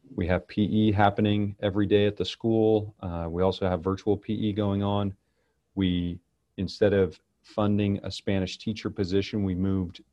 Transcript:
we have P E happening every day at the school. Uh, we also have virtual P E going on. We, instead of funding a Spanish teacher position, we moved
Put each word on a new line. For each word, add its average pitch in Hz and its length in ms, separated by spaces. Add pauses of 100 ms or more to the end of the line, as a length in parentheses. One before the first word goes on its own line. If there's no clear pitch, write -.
(140)
we 92 120
have 87 200
P - 160
E 107 300
happening 104 680
every 104 260
day 101 200
at 101 100
the - 80
school. 110 760
Uh, 85 280
we 85 140
also 95 260
have 90 140
virtual 95 340
P 101 160
E 104 200
going 101 300
on. 101 320 (600)
We, 87 440 (380)
instead 98 360
of 98 260 (240)
funding 104 600
a 95 80
Spanish 95 480
teacher 110 320
position, 98 540
we 95 100
moved 92 480 (100)